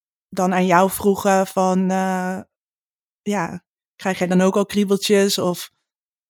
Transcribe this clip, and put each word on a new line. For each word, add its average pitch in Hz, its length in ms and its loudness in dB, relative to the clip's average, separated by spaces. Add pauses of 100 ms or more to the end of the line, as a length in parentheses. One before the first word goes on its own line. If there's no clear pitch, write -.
(280)
dan 185 260 -2
aan 185 120 2
jou 185 240 4
vroegen 190 560 0
van, 185 440 0
eh, 185 500 -4 (800)
ja, 196 420 -6 (320)
krijg 185 220 -4
jij 180 80 -2
dan 185 140 2
ook 190 160 2
al 202 100 0
kriebeltjes? 202 720 0
Of 175 320 -4 (600)